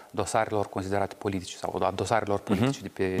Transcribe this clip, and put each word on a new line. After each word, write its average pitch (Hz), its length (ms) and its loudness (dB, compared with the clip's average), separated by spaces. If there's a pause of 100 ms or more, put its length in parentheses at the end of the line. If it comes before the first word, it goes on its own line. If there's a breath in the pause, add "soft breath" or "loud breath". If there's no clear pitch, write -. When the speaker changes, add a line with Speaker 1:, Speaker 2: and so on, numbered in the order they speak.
(100)
Speaker 1:
dosarelor 107 560 0
considerate 98 520 -2
politice 95 380 -4
sau - 260 -4
a 95 80 4
dosarelor 101 480 2
Speaker 2:
Mhm. - 80 -8
Speaker 1:
politice 117 360 2
de 98 60 -10
pe 92 320 0